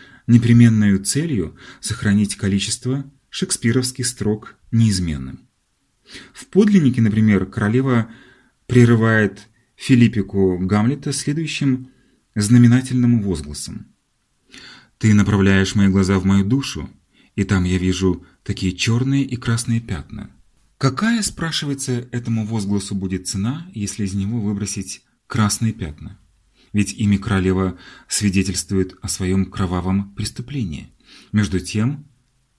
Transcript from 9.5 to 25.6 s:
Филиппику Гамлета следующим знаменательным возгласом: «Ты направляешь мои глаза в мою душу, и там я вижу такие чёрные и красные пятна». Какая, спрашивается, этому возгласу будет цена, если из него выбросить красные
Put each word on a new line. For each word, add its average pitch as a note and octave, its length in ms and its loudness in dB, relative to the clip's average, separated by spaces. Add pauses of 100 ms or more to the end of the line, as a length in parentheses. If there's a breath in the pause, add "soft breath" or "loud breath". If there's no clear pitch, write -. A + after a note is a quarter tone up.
Филиппику G2 800 2
Гамлета G#2+ 540 -2
следующим C#3+ 800 -4 (440 loud breath)
знаменательным A#2+ 880 4
возгласом: D2 640 -8 (1120 loud breath)
«Ты A2 140 4
направляешь G2 640 2
мои G2 140 4
глаза F#2+ 300 2
в F2+ 60 -2
мою G2 220 2
душу, C3+ 420 -4 (480 soft breath)
и G#2 80 0
там F#2+ 200 0
я F2+ 140 0
вижу F#2 460 0 (180 loud breath)
такие F#2+ 300 -4
чёрные C3 520 0
и B2 120 -6
красные A#2 440 -2
пятна». - 500 -12 (480)
Какая, G#3 440 0
спрашивается, C#3+ 880 -6
этому A#2 340 -4
возгласу G2+ 480 -4
будет F#2+ 340 -4
цена, C3+ 460 -4
если G#2 300 -6
из F#2+ 100 -4
него G2+ 260 -2
выбросить G2+ 640 -6 (240)
красные A2 460 0